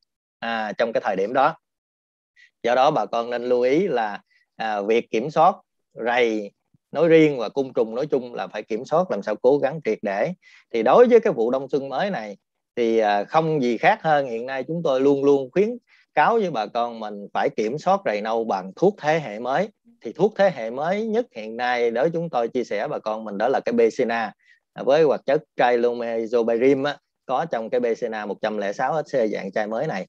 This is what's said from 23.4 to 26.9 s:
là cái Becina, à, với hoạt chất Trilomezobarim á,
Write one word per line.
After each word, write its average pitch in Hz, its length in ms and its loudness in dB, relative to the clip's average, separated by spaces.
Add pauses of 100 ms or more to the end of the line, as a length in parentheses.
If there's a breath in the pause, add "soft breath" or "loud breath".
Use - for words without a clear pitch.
là 123 120 2
cái 120 140 -4
Becina, 117 600 2 (400 soft breath)
à, 107 100 -10
với 143 200 4
hoạt 120 220 2
chất 147 180 0 (140)
Trilomezobarim 120 1300 2
á, 143 120 -4 (280)